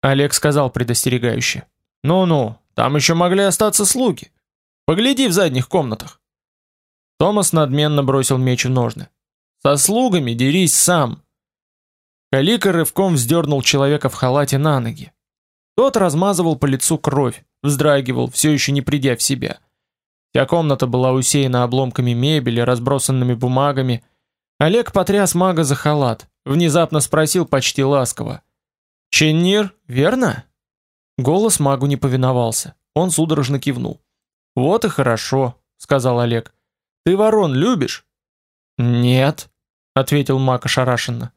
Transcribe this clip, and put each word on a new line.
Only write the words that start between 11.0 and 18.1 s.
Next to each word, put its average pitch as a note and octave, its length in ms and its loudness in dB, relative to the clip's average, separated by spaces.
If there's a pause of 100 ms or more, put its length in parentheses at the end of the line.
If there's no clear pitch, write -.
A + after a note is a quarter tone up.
Калика F#3+ 400 2
рывком F3 440 0
вздернул C#3+ 480 0
человека C#3 460 0
в - 60 -6
халате C#3 440 0
на D3 200 0
ноги. A2+ 320 -8 (680)
Тот C4 200 2
размазывал F3 580 0
по C#3+ 120 -2
лицу C3+ 320 0
кровь, C#3+ 460 -2 (200)
вздрагивал, C3+ 680 0